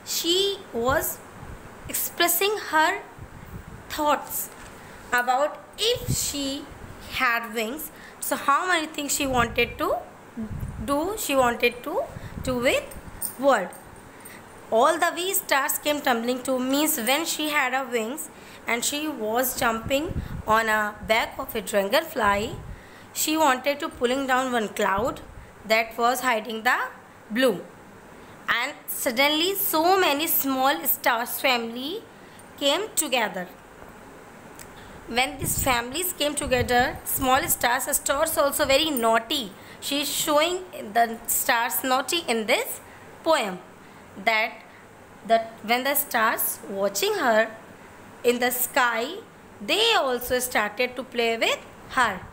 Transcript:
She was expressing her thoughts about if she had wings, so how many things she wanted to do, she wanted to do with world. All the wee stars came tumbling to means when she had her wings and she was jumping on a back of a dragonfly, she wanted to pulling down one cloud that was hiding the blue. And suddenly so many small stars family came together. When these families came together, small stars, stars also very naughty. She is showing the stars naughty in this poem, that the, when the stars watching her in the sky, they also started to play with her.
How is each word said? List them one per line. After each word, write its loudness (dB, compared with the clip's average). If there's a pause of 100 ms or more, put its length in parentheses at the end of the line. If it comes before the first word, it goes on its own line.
She 0 (140)
was 0 (680)
expressing 0 (140)
her 2 (840)
thoughts -2 (640)
about 2 (160)
if 0
she -4 (480)
had 0
wings, -6 (300)
so -2
how 2
many 2
things -4
she 0
wanted 0
to 0 (880)
do, 0
she -2
wanted 2
to -2 (400)
do -2
with 2 (540)
world. 4 (1040)
All 6
the 2
wee -2
stars 0
came 0
tumbling 0
to 2
means 2
when 2
she -2
had 2
her -2
wings -4 (380)
and 0
she -2
was -2
jumping 0 (260)
on 4
a 2 (120)
back 0
of -8
a -2
dragonfly, 2 (640)
she 0
wanted 4
to -4
pulling 0
down 2
one 0
cloud 0 (440)
that 2
was 2
hiding -2
the 4 (540)
blue. 2 (840)
And 0 (140)
suddenly 2
so 4
many 4
small 0
stars 0
family -2 (560)
came 2
together. -2 (1600)
When 0
these -2
families 0
came 0
together, 2
small 2
stars, 2 (120)
stars 0
also 2
very 4
naughty. 2 (300)
She -2
is -4
showing 2 (280)
the 2
stars 0
naughty 0
in 0
this 0 (440)
poem, 2 (640)
that 0 (680)
the, 4 (240)
when 2
the 2
stars 0 (100)
watching 0
her 4 (720)
in 4
the 2
sky, 0 (500)
they 4
also 0
started -2
to -8
play 0
with 2 (320)
her. 2 (120)